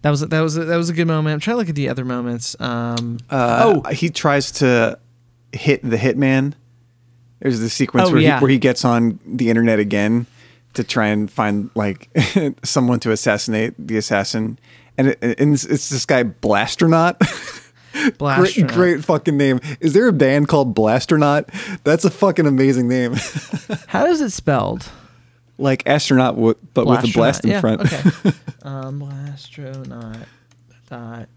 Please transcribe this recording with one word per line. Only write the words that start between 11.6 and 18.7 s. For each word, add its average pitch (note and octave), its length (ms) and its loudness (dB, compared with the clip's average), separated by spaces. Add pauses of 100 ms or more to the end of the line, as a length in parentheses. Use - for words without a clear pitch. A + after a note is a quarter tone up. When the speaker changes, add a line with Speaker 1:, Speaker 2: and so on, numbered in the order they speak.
Speaker 2:
like, G#2 340 -4 (260)
<laughs> D3+ 280 -2
someone B2 340 0
to A2 140 -2
assassinate A2 680 -2
the A2 200 -4
assassin. A2 600 -2 (380)
And C3+ 140 2
it, - 120 -4
and C#3 320 2
it's, C3 100 -2
it's - 260 -4
this C3 160 -6
guy B2+ 180 2
Blastronaut. D#3+ 960 2
<laughs> - 500 -4 (500)
Speaker 1:
Blastronaut. C#3+ 360 2
Speaker 2:
Great, D#3+ 140 2
great E3 360 0